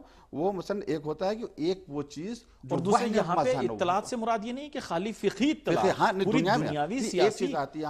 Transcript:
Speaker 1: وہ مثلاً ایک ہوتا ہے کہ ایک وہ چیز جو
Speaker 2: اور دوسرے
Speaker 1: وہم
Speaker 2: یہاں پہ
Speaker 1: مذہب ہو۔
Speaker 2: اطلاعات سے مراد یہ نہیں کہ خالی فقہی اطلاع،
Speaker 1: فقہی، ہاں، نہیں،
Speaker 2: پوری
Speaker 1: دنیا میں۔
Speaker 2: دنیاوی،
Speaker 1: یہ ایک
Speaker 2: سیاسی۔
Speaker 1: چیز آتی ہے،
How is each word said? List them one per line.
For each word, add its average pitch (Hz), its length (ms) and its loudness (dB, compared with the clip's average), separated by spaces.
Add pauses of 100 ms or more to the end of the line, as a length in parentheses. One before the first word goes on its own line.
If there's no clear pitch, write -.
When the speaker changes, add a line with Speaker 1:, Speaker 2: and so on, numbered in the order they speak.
(320)
Speaker 1:
وہ 165 200 0
مثلاً 196 360 -6
ایک 156 180 -2
ہوتا 156 240 -2
ہے 220 60 -2
کہ 226 100 -8 (100)
ایک 185 320 -2
وہ 147 140 -4
چیز 165 420 -10 (200)
جو 131 120 -4
Speaker 2:
اور 175 40 0
دوسرے 208 260 4
Speaker 1:
وہم 220 100 0
Speaker 2:
یہاں 175 200 2
پہ 254 200 4
Speaker 1:
مذہب - 140 0
ہو۔ 113 60 -4
Speaker 2:
اطلاعات 190 320 0
سے - 80 -6
مراد 226 300 -2
یہ 240 60 -6
نہیں 277 180 -10
کہ 285 100 -8
خالی 185 320 -4
فقہی 208 400 2
اطلاع، - 300 0
Speaker 1:
فقہی، 190 180 6
ہاں، 190 140 4
نہیں، 190 120 0
Speaker 2:
پوری 214 120 4
Speaker 1:
دنیا 208 180 4
میں۔ 269 120 0
Speaker 2:
دنیاوی، 156 280 -2
Speaker 1:
یہ 269 60 -2
ایک 226 80 -2
Speaker 2:
سیاسی۔ 381 380 2
Speaker 1:
چیز 277 80 -4
آتی 147 260 -4
ہے، 151 80 -4